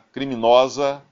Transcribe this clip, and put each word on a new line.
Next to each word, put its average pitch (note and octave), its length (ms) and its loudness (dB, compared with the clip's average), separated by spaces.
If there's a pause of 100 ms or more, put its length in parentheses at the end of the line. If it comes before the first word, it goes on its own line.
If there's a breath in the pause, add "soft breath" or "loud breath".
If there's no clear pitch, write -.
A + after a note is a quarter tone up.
(120)
criminosa, C3 880 0 (100)